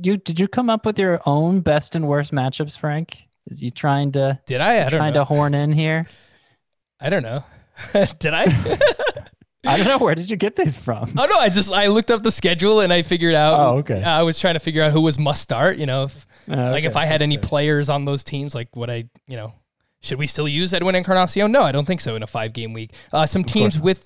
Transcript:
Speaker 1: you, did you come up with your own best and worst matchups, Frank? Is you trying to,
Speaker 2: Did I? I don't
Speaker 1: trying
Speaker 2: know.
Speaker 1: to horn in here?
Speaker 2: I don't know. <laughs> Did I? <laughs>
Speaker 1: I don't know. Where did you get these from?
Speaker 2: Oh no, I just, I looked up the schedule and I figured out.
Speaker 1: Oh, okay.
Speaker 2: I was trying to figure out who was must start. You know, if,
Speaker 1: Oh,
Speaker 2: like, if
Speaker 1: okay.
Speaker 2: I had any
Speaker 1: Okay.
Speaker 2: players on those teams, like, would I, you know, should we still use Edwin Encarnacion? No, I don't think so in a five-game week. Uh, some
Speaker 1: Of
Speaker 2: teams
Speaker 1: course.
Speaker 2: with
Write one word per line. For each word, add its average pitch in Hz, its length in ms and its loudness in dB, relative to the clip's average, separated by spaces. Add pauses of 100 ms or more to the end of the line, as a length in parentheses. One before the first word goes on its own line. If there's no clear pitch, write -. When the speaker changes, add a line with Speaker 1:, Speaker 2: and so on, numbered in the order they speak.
Speaker 1:
you, 190 160 0
did 165 200 -6
you 196 80 2
come 247 220 -2
up 220 160 0
with 214 140 -2
your 185 260 2
own 165 360 2
best 151 340 0
and 160 120 -2
worst 147 260 -2
matchups, 139 460 -4
Frank? 156 480 -6 (200)
Is 143 160 -16
you 123 80 -6
trying 143 420 -2
to, 135 320 0
Speaker 2:
Did 127 160 -4
I? 214 260 2
I 135 40 -4
don't 156 80 0
Speaker 1:
trying 151 160 0
Speaker 2:
know. 147 60 4
Speaker 1:
to 135 40 2
horn 147 300 2
in 147 180 0
here? 160 340 0 (920)
Speaker 2:
I 131 80 -6
don't 175 140 0
know. 117 200 -8 (260)
<laughs> - 240 -18 (260)
Did 156 160 -4
I? 170 100 0
<laughs> - 340 2 (880)
Speaker 1:
I 135 120 2
don't 196 80 2
know. 269 120 4
Where 214 160 2
did 175 160 -6
you 214 60 -4
get 202 200 -2
these 311 200 0
from? - 420 -6
Speaker 2:
Oh 285 80 2
no, 370 120 4
I 240 100 4
just, 196 240 0
I 202 160 2
looked 220 220 2
up 220 120 2
the 220 80 2
schedule 202 500 2
and 180 120 4
I 175 100 4
figured 165 320 2
out. 151 240 6
Speaker 1:
Oh, 135 200 4
okay. 113 240 -2
Speaker 2:
I 165 200 2
was 165 160 0
trying 175 160 2
to 156 60 -4
figure 156 220 0
out 151 100 4
who 156 80 4
was 156 180 2
must 143 240 -2
start. 139 360 0
You 151 80 -6
know, 135 180 -2
if, - 220 -12 (240)
Speaker 1:
Oh, 147 40 -4 (160)
Speaker 2:
like, 151 140 0
if 123 80 -2
Speaker 1:
okay. 147 80 0
Speaker 2:
I 165 40 0
had 156 160 0
any 147 180 0
Speaker 1:
Okay. - 80 -6
Speaker 2:
players 147 440 0
on 143 160 -2
those 143 180 -4
teams, 143 300 -8
like, 117 200 -12
would 117 140 -8
I, 117 160 -8 (220)
you 127 100 -14
know, 110 160 -12 (480)
should 131 180 -8
we 147 80 -4
still 151 220 -4
use 170 240 -2
Edwin 185 220 0
Encarnacion? 185 580 2
No, 185 100 4
I 165 100 2
don't 143 120 0
think 175 160 -2
so 113 160 -6
in 107 60 -8
a 107 40 -8
five-game 113 460 -8
week. 113 220 -12 (180)
Uh, 156 140 2
some 190 160 0
Speaker 1:
Of - 60 -8
Speaker 2:
teams 208 260 2
Speaker 1:
course. 151 100 -2
Speaker 2:
with 185 220 0